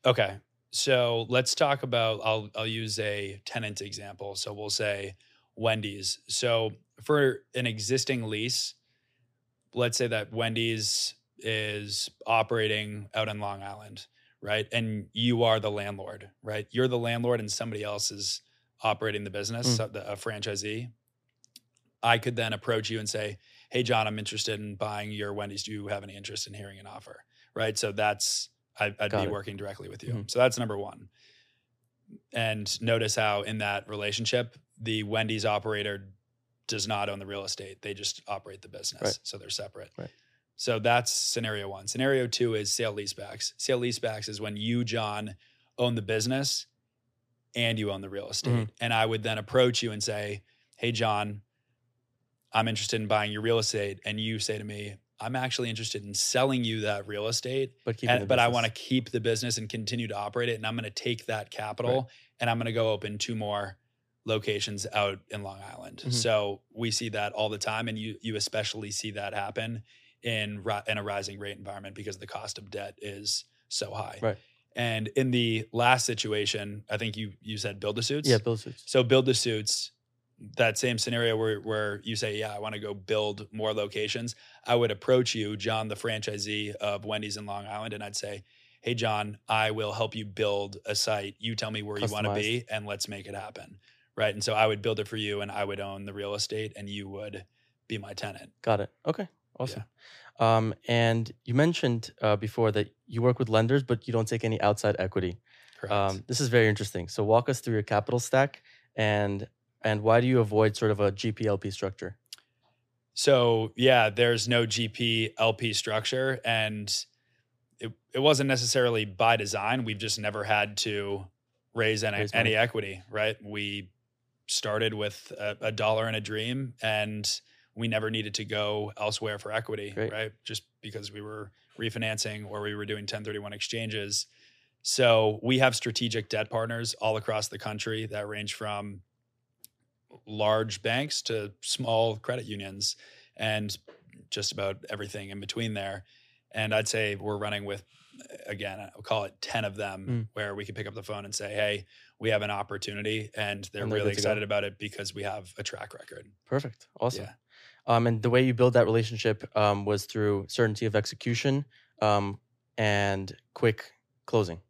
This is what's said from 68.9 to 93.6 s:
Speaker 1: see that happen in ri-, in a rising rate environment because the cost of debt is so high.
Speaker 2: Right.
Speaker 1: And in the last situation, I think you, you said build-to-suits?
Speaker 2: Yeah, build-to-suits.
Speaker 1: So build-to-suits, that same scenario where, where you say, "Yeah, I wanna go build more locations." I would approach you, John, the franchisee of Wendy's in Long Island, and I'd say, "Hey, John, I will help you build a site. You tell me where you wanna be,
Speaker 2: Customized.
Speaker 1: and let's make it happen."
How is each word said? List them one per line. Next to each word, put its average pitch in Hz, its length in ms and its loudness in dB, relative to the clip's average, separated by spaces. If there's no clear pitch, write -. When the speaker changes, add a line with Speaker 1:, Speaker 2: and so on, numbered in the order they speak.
Speaker 1:
see 110 200 -6
that 101 220 -6
happen 110 500 -4
in 104 400 -2
ri-, 104 240 -2
in 107 100 0
a 101 60 -4
rising 101 340 -4
rate 101 200 -8
environment 98 380 -12
because 101 220 -8
the 98 100 -14
cost - 300 -10
of 98 140 -16
debt 101 300 -8
is 104 440 -4
so - 260 -4
high. 101 280 -6
Speaker 2:
Right. 107 160 0
Speaker 1:
And 110 340 0
in 131 220 2
the 117 400 2
last 123 340 6
situation, 104 840 -2
I 107 80 0
think 107 180 -2
you, 107 260 -6
you 107 180 -8
said 101 200 -6
build-to-suits? 117 480 0
Speaker 2:
Yeah, 117 120 8
build-to-suits. 117 480 -4
Speaker 1:
So 127 160 6
build-to-suits, 120 880 4
that 113 220 4
same 123 180 2
scenario 117 400 2
where, 110 220 2
where 107 440 -2
you 113 120 -4
say, 104 240 -2
"Yeah, 107 160 -4
I 104 40 -8
wanna 107 200 -6
go 104 160 -6
build 104 560 -2
more 107 220 -2
locations." 107 600 -2
I 120 100 6
would 120 160 6
approach 123 440 4
you, 107 220 -2
John, 110 320 -2
the 101 60 -4
franchisee 104 800 -4
of 104 300 -2
Wendy's 107 320 -4
in 104 80 -12
Long 101 220 -8
Island, 107 260 -8
and 104 100 -8
I'd 101 120 -10
say, 101 280 -6
"Hey, 120 140 0
John, 107 420 -2
I 110 240 2
will 107 220 -2
help 110 220 -2
you 110 100 -6
build 101 600 0
a 107 100 -2
site. 101 420 0
You 113 180 -6
tell 110 140 -4
me 107 140 -4
where 104 160 -6
you 113 80 0
wanna 104 260 0
be, 107 280 0
Speaker 2:
Customized. 117 100 -14
Speaker 1:
and 107 160 -4
let's 101 200 -4
make 101 200 -12
it 101 80 -10
happen." 101 420 -12